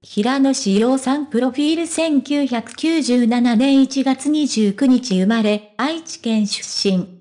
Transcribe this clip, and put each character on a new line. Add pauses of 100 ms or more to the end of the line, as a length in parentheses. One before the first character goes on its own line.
平
野
紫
耀
さ
ん
プ
ロ
フ
ィ
ー
ル。
千
九
百
九
十
七
年
一
月
二
十
九
日
生
ま
れ、
愛
知
県
出
身。